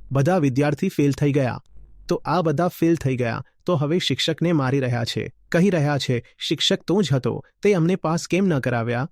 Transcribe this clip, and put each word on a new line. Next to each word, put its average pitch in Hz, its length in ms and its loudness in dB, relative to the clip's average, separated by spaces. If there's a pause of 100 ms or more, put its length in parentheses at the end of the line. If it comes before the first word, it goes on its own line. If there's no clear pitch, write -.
(120)
બધા 143 260 2
વિદ્યાર્થી 143 500 0
ફેલ 143 240 2
થઈ 143 200 0
ગયા. 131 280 -2 (480)
તો 170 160 -2
આ 160 180 0
બધા 156 260 0
ફેલ 170 280 2
થઈ 131 200 -2
ગયા, 113 260 -4 (240)
તો 175 100 2
હવે 151 220 0
શિક્ષકને 160 540 -2
મારી 135 280 0
રહ્યા 120 240 -2
છે. - 280 -6 (200)
કહી 180 180 4
રહ્યા 147 280 0
છે, - 400 -4
"શિક્ષક - 440 -2
તો 196 200 0
જ 135 100 -2
હતો, 123 300 -2 (200)
તે 202 120 4
અમને 175 220 2
પાસ 165 320 -2
કેમ 190 180 2
ન 156 120 2
કરાવ્યા? 120 540 -2